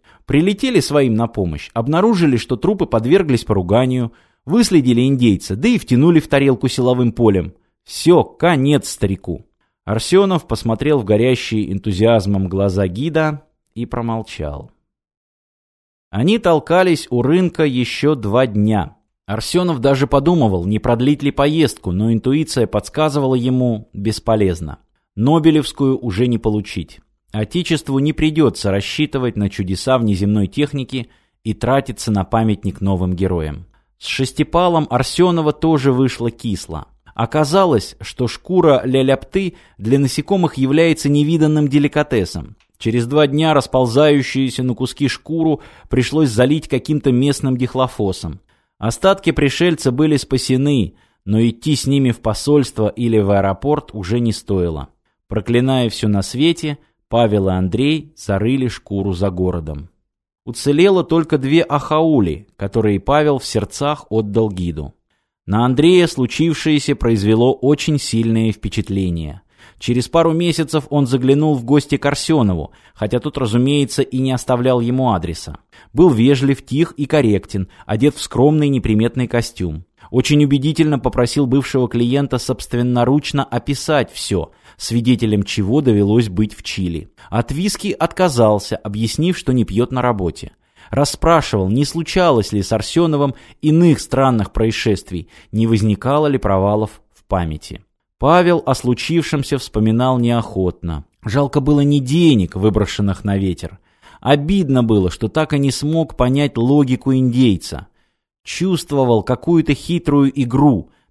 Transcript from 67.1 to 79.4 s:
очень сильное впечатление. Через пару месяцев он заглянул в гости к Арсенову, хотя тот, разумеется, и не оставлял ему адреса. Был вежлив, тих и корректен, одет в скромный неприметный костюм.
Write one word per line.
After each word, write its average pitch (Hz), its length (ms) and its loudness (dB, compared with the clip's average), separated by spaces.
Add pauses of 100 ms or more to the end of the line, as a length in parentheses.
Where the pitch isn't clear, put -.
очень 147 460 0
сильное 113 540 0
впечатление. 92 920 -6 (360)
Через 120 300 -2
пару 165 240 2
месяцев 160 580 -2
он 143 160 2
заглянул 135 480 2
в 120 100 -4
гости 139 320 2
к - 100 -2
Арсенову, 120 680 0 (220)
хотя 107 260 -2
тот, 147 160 -8
разумеется, 131 640 0
и 127 160 -4
не 131 140 -2
оставлял 123 480 0
ему 123 320 0
адреса. 82 460 -6 (340)
Был 165 180 6
вежлив, 131 540 2
тих 156 280 -2
и 143 140 -6
корректен, 104 640 0 (160)
одет 110 320 0
в - 60 -12
скромный 147 460 2
неприметный 117 580 0
костюм. 92 580 -6 (260)